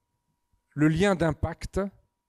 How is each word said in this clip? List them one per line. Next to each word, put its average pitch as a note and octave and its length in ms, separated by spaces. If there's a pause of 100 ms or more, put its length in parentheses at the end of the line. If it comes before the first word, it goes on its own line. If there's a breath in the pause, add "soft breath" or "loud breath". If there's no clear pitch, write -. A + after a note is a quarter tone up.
(760)
le D3+ 140
lien F#3 260
d'impact E3 680 (480)